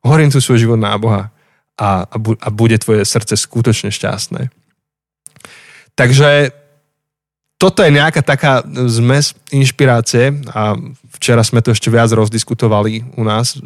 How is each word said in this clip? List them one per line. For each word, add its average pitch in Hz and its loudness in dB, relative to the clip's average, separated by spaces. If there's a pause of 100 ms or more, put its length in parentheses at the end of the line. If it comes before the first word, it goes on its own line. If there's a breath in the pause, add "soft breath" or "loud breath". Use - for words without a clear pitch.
Orientuj 143 2
svoj 127 2
život 113 2
na 104 -2
Boha 104 -2 (480)
a, 95 -2
a - -12
bu-, 110 -4
a - -8
bude 110 2
tvoje 107 0
srdce - -2
skutočne 117 -2
šťastné. - -8 (1400 loud breath)
Takže 143 4 (1120)
toto 190 2
je 151 6
nejaká 147 2
taká 139 0 (240)
zmes 120 0 (160)
inšpirácie 131 2 (180)
a 107 -2 (460)
včera 117 2
sme 117 0
to 110 0
ešte - -2
viac 117 4
rozdiskutovali 110 -2
u 120 -4
nás 110 -2